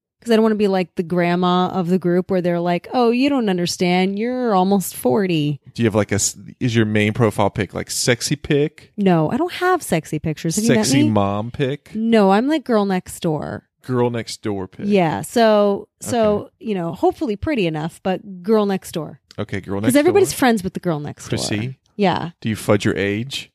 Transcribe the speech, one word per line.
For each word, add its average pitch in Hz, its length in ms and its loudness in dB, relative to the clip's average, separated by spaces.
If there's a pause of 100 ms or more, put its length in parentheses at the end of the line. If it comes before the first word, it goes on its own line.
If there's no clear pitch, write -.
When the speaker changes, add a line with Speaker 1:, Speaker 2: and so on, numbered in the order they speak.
(200)
Speaker 1:
'cause 233 120 -2
I 220 40 6
don't 220 60 6
wanna 220 140 4
be 208 120 2
like 185 280 -2
the 190 60 -2
grandma 175 680 2
of 180 200 -4
the 185 100 2
group 175 320 0
where 190 100 0
they're 170 180 0
like, 175 340 -2
"Oh, 240 180 2
you 247 180 2
don't 262 220 0
understand. 180 680 0
You're 240 360 -2
almost 190 420 2
forty." 175 640 0 (140)
Speaker 2:
Do 117 80 -2
you 117 40 4
have, 101 80 2
like, 104 160 0
a 101 60 0
s-, - 200 -2 (220)
is 120 160 -2
your 113 120 4
main 107 260 2
profile 107 380 2
pic, 98 240 -6
like, 90 160 -6
sexy - 440 -2
pic? - 600 -2
Speaker 1:
No, 180 340 4
I 233 60 -4
don't 339 160 -2
have 359 300 0
sexy 160 360 -4
pictures. 160 380 -4
Have 208 80 -2
you 226 100 2
met 214 120 2
Speaker 2:
Sexy 143 180 4
Speaker 1:
me? 113 60 2
Speaker 2:
mom 104 400 0
pic? 143 440 -6
Speaker 1:
No, 220 380 4
I'm, 226 160 2
like, 302 160 -2
girl 214 220 0
next 185 340 -4
door. 143 480 -6 (140)
Speaker 2:
Girl 123 280 0
next 117 320 -8
door 98 240 -4
pic. - 220 -10
Speaker 1:
Yeah. 170 320 2
So, 208 680 2 (140)
so, 214 380 0
Speaker 2:
Okay. - 120 -12 (100)
Speaker 1:
you 220 140 -6
know, 170 200 -4
hopefully 294 420 -2
pretty 240 320 -2
enough, 156 340 -6
but 185 400 -6
girl 214 240 2
next 190 260 -4
door. 160 280 -10 (180)
Speaker 2:
Okay, 104 220 -6
girl 95 160 -6
Speaker 1:
'Cause 98 120 -4
Speaker 2:
next 254 60 4
door. 285 60 4
Speaker 1:
everybody's 370 320 2
friends 226 320 0
with 185 100 -6
the 196 60 -8
girl 160 180 -2
next - 300 -12
Speaker 2:
Chrissy? 67 300 -4
Speaker 1:
door. 127 180 -8 (180)
Yeah. 175 360 0 (100)
Speaker 2:
Do - 80 -4
you 220 80 -2
fudge - 300 0
your 107 100 0
age? 101 580 -4